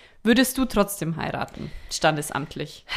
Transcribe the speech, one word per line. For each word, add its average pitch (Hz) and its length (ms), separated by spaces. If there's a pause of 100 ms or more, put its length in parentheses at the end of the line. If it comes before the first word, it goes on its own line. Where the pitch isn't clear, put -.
(260)
Würdest 240 320
du 269 60
trotzdem 185 540
heiraten, - 520 (220)
standesamtlich? - 960 (100)